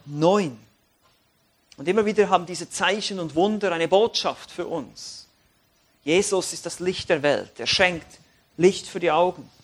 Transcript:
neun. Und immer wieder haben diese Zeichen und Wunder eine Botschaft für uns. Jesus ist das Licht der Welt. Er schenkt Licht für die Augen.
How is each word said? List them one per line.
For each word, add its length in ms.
neun. 540
Und 100
immer 180
wieder 240
haben 160
diese 240
Zeichen 500
und 140
Wunder 380
eine 160
Botschaft 640
für 160
uns. 580
Jesus 500
ist 120
das 140
Licht 300
der 140
Welt. 340
Er 80
schenkt 540
Licht 300
für 120
die 100
Augen. 400